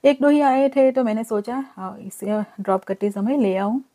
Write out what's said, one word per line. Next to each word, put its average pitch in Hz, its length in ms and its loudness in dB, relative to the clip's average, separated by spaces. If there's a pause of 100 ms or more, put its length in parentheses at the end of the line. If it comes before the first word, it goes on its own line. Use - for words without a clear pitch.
एक 277 180 4
दो 285 60 4
ही 294 120 4
आए 269 280 2
थे। 269 240 4
तो 262 120 0
मैंने 220 200 -2
सोचा, 233 400 -4 (140)
अ, 185 220 -12
इसे 208 420 -6 (180)
ड्रॉप 190 240 -2
करते 202 260 -4
समय 202 260 -2
ले 196 200 0
आऊँ। 214 260 -2 (120)